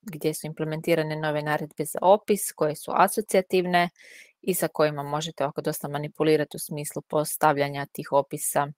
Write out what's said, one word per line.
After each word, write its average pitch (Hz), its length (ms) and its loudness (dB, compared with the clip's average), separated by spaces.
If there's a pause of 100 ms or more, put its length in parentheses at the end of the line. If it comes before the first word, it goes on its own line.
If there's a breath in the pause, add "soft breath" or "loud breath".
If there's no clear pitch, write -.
gdje 156 320 -4
su - 120 -10
implementirane 156 680 0
nove 151 260 -2
naredbe 151 420 -4
za - 180 -6
opis 202 500 4
koje 151 240 -2
su - 180 -12
asocijativne 185 960 2 (520 loud breath)
i 185 120 0
sa 170 140 -2
kojima 151 340 0
možete 147 420 -4
ovako 151 160 -4
dosta 156 280 -6
manipulirati 151 680 0
u 170 40 -10
smislu 147 420 -8
postavljanja 143 920 0
tih - 200 -8
opisa 143 540 0 (120)